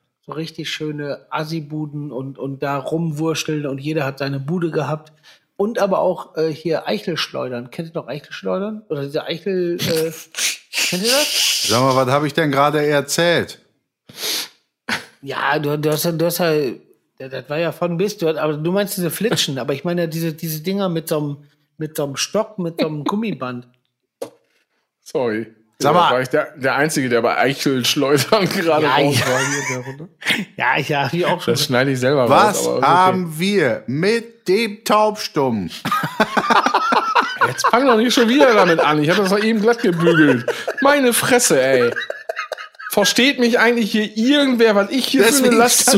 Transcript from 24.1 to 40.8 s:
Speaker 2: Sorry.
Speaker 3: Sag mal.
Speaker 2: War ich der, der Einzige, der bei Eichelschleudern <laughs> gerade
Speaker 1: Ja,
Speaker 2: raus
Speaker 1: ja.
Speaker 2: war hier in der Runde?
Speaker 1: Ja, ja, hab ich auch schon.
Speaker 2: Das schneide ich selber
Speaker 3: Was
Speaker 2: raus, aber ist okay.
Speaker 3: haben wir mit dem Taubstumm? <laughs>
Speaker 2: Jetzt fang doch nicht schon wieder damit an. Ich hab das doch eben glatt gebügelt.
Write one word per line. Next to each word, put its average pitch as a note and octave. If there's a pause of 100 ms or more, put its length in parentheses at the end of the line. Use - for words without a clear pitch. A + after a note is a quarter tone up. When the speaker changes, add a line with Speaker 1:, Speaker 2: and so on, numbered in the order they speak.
Speaker 2:
Sorry. A#2 (340)
Speaker 3:
Sag C#3+
mal. E3+
Speaker 2:
War B2
ich C3
der, D3
der B2+
Einzige, C#3+
der A#2
bei A2
Eichelschleudern C#3
<laughs> -
gerade D#3+
Speaker 1:
Ja, C3+
Speaker 2:
raus C#3+
Speaker 1:
ja. -
Speaker 2:
war B2+
hier C#3
in C3+
der B2+
Runde? C#3+ (480)
Speaker 1:
Ja, B2+
ja, C#3+
hab D3
ich E3+
auch E3
schon. A#2+
Speaker 2:
Das A2+
schneide C3+
ich B2+
selber B2+
Speaker 3:
Was F#3
Speaker 2:
raus, A#2+
aber B2
ist B2
okay. C3+
Speaker 3:
haben F3+
wir F3
mit G3+
dem G#3
Taubstumm? D#3
<laughs> -
Speaker 2:
Jetzt -
fang C4
doch A#3+
nicht A3+
schon A#3
wieder C4
damit F3
an. D3+
Ich D3
hab F3+
das G3
doch G#3
eben A3
glatt A#3
gebügelt. E3 (380)